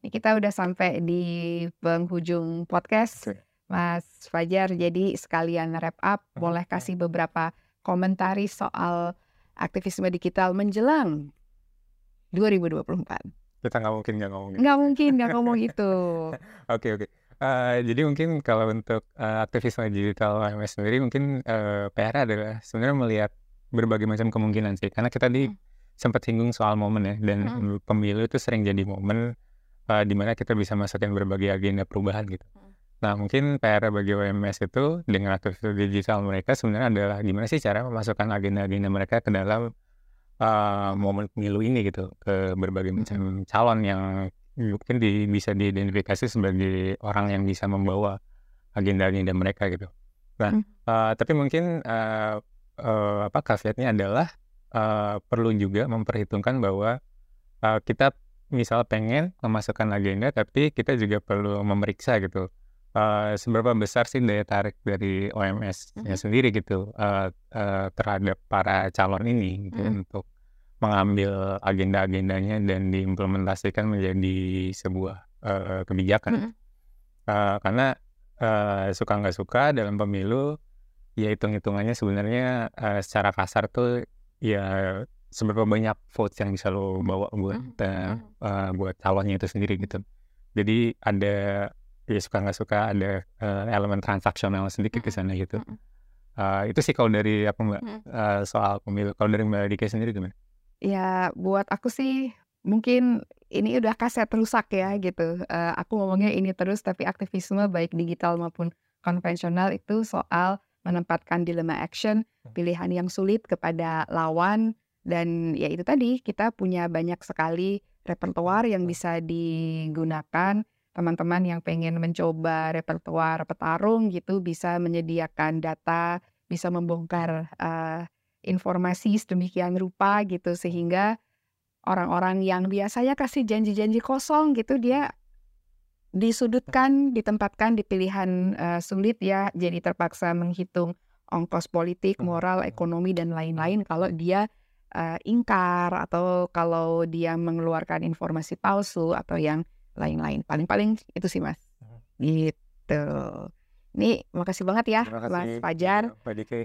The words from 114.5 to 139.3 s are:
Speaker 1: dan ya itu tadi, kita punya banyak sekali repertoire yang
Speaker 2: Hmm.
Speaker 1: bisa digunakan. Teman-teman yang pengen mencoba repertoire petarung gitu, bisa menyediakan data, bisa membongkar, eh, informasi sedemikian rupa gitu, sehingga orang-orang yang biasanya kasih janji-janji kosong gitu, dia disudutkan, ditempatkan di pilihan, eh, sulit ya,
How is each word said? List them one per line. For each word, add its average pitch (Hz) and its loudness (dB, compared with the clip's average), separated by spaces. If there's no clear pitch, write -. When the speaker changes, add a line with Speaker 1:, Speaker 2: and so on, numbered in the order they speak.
Speaker 1:
dan 170 -2
ya 147 -2
itu 170 -4
tadi, 254 0
kita 214 -2
punya 180 -2
banyak 170 -2
sekali 175 -2
repertoire 180 0
yang 190 0
Speaker 2:
Hmm. 175 -2
Speaker 1:
bisa 170 -4
digunakan. 165 -2
Teman-teman 170 0
yang 170 -2
pengen 165 -2
mencoba 160 -2
repertoire 160 -2
petarung 202 0
gitu, 185 -2
bisa 175 -2
menyediakan 165 -2
data, 165 -2
bisa 175 -2
membongkar, 170 -2
eh, 165 -4
informasi 185 0
sedemikian 180 -2
rupa 196 2
gitu, 175 -2
sehingga 180 0
orang-orang 185 0
yang 185 0
biasanya 214 0
kasih 269 0
janji-janji 214 2
kosong 294 2
gitu, 240 0
dia 254 0
disudutkan, 254 2
ditempatkan 214 0
di 208 0
pilihan, 185 0
eh, 170 -2
sulit 202 0
ya, 196 0